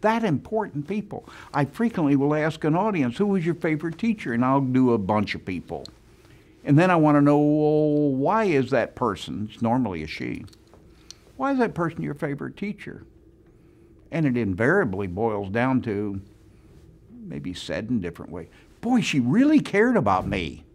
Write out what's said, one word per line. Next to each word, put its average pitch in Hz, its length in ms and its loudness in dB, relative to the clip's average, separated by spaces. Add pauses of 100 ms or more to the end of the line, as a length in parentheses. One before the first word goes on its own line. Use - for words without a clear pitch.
that 220 220 2
important 160 640 -2
people. - 400 -8 (260)
I 147 120 0
frequently 180 500 0
will 143 180 2
ask 156 300 -2
an 156 120 2
audience, 175 420 0
"Who 208 100 2
was 196 180 0
your 170 100 0
favorite 160 420 -2
teacher?" 226 360 -2
And 117 100 2
I'll 135 180 4
do 127 320 4
a 117 40 4
bunch 104 380 0
of 78 100 -12
people. 82 380 -8 (800)
And 147 160 6
then 185 100 4
I 180 60 4
wanna 151 260 4
know, 147 160 6
well, 147 800 2
why 185 300 2
is 135 260 2
that 120 240 0
person, 101 560 -4
it's - 100 -10
normally 113 400 0
a 76 60 -8
she, - 380 -8 (920)
why 269 140 -2
is 269 80 0
that 208 160 0
person 165 260 -4
your 147 140 -6
favorite 143 420 -8
teacher? - 460 -10 (1080)
And 156 140 0
it 123 120 2
invariably 110 680 0
boils 101 440 -4
down 123 320 0
to, 101 380 -4 (920)
maybe 92 420 -12
said 92 360 -8
in 123 80 0
a 101 40 -2
different 85 300 -10
way, 82 180 -14 (320)
"Boy, 240 200 2
she 156 180 0
really 233 400 4
cared 214 380 2
about 95 300 0
me." 87 360 -4 (120)